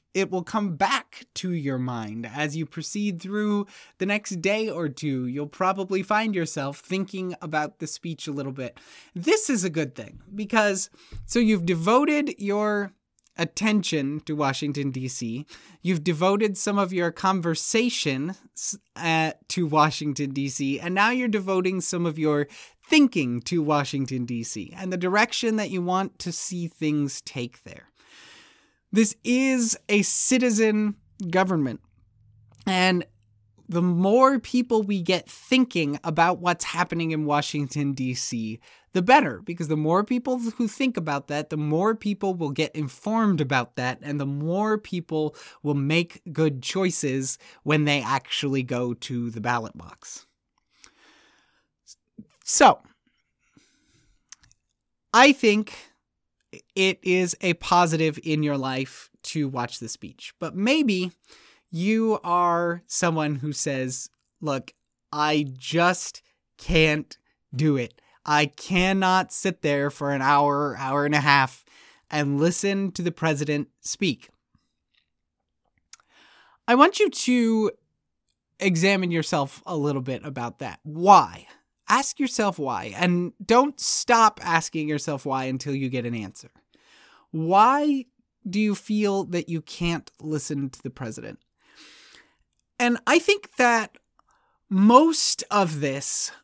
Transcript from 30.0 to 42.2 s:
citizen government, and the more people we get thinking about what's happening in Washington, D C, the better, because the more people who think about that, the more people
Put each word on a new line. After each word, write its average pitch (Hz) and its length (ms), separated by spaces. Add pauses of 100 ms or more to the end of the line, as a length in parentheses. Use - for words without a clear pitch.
citizen 214 920 (340)
government, 170 500 (840)
and 185 400 (640)
the 175 140
more 208 560
people 240 420
we 202 200
get 175 280
thinking 170 760
about 170 360
what's 175 260
happening 170 460
in 156 140
Washington, 147 680
D 127 220
C, 113 440 (340)
the 185 100
better, 202 400
because 170 240
the 156 100
more 165 260
people 247 360
who 233 280
think 262 300
about 147 300
that, 147 240
the 151 60
more 156 360
people 202 400